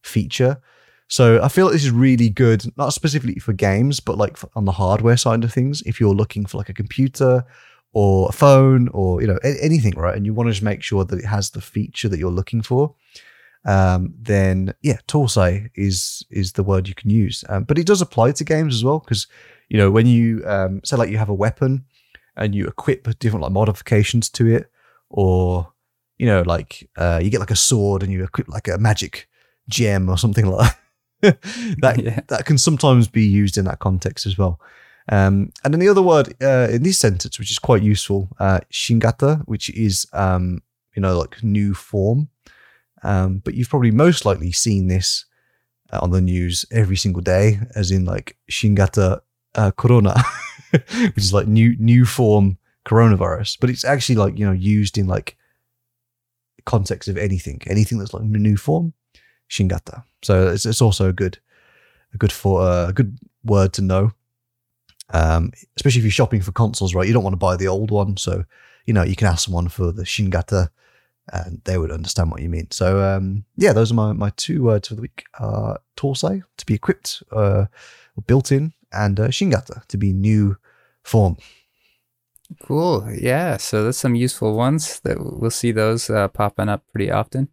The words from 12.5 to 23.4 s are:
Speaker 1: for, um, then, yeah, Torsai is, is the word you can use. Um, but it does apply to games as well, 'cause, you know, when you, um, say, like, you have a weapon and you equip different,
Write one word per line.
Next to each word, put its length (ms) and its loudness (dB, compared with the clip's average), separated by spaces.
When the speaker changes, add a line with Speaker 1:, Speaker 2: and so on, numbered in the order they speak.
Speaker 1:
for, 320 -2
um, 540 2
then, 520 0
yeah, 160 0
Torsai 680 0
is, 560 -4
is 220 -4
the 100 -2
word 240 0
you 80 -10
can 160 -4
use. 380 0
Um, 160 -4
but 120 0
it 120 0
does 120 4
apply 320 0
to 120 -6
games 320 0
as 80 -2
well, 160 0
'cause, 260 -4
you 100 -2
know, 120 6
when 160 4
you, 400 2
um, 380 -2
say, 120 -4
like, 140 0
you 80 -2
have 100 -2
a 60 -2
weapon 500 -2
and 180 -2
you 140 -2
equip 500 -4
different, 240 -2